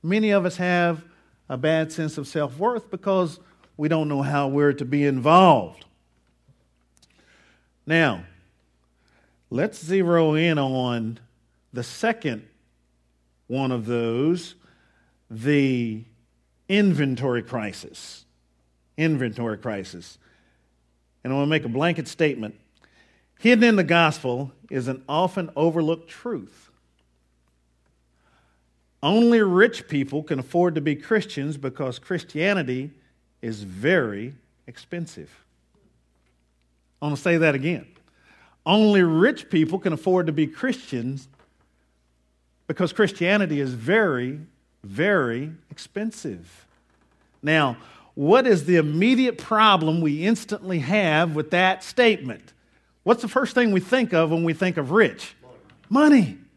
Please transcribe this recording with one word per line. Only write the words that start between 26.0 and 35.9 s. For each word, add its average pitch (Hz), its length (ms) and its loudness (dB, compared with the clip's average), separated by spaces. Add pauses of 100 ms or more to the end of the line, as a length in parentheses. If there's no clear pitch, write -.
truth. - 600 -14 (2250)
Only 226 400 4
rich 202 460 2
people 143 360 -4
can 139 160 -4
afford 170 360 0
to 156 60 -2
be 147 140 -2
Christians 151 600 -4
because 131 440 -8
Christianity 151 920 -4 (500)
is 110 220 -8
very 113 720 -2 (320)
expensive. 139 600 -14 (1700)